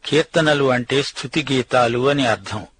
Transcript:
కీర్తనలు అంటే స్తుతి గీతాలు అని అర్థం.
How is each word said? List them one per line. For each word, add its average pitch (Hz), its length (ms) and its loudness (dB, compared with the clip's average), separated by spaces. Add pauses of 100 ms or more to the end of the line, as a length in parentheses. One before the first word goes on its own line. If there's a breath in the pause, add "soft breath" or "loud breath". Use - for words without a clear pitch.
కీర్తనలు 151 640 2
అంటే 127 320 0
స్తుతి 143 480 -6
గీతాలు 123 580 2
అని 143 180 0
అర్థం. 98 380 -4 (140)